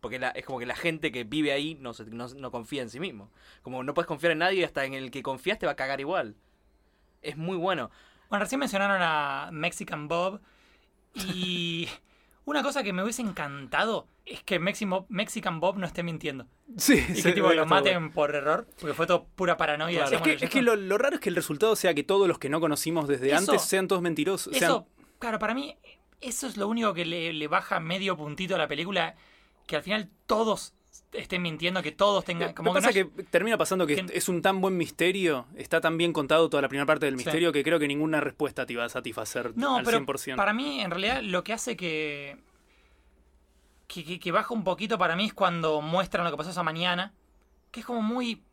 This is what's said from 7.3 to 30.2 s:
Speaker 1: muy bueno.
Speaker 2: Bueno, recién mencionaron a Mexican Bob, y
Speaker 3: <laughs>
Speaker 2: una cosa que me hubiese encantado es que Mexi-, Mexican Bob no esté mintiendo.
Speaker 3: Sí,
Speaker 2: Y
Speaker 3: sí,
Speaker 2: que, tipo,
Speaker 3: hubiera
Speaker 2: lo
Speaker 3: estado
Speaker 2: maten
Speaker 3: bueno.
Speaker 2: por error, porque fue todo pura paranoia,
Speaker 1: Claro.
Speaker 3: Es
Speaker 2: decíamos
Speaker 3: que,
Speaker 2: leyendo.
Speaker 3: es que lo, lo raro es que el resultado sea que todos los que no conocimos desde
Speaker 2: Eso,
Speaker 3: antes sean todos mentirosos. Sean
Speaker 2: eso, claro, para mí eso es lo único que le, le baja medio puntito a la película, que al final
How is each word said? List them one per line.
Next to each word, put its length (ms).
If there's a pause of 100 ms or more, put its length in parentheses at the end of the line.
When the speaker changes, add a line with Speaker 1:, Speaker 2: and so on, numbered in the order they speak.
Speaker 1:
muy 200
bueno. 340 (400)
Speaker 2:
Bueno, 140
recién 160
mencionaron 420
a 500
Mexican 540
Bob, 340 (760)
y 760 (280)
Speaker 3:
<laughs> 280
Speaker 2:
una 180
cosa 220
que 80
me 100
hubiese 200
encantado 840 (180)
es 200
que 160
Mexi-, 480
Mexican 500
Bob 200
no 80
esté 180
mintiendo. 420 (300)
Speaker 3:
Sí, 220 (100)
Speaker 2:
Y 80
Speaker 3:
sí, 80
Speaker 2:
que, 80
tipo, 160
Speaker 3:
hubiera 140
Speaker 2:
lo 0
Speaker 3:
estado 180
Speaker 2:
maten 220
Speaker 3:
bueno. 120
Speaker 2:
por 220
error, 320 (100)
porque 160
fue 140
todo 260
pura 220
paranoia, 480
Speaker 1:
Claro. 0
Speaker 3:
Es 80
Speaker 2:
decíamos 140
Speaker 3:
que, 80
Speaker 2:
leyendo. 100
Speaker 3:
es 80
que 100
lo, 140
lo 220
raro 180
es 40
que 100
el 60
resultado 380
sea 200
que 100
todos 240
los 100
que 120
no 100
conocimos 480
desde 240
Speaker 2:
Eso, 60
Speaker 3:
antes 240
sean 260
todos 140
mentirosos. 540
Sean 140
Speaker 2:
eso, 160 (320)
claro, 220
para 140
mí 220 (440)
eso 260
es 100
lo 120
único 260
que 100
le, 280
le 160
baja 320
medio 360
puntito 380
a 40
la 100
película, 480 (500)
que 100
al 60
final 280 (160)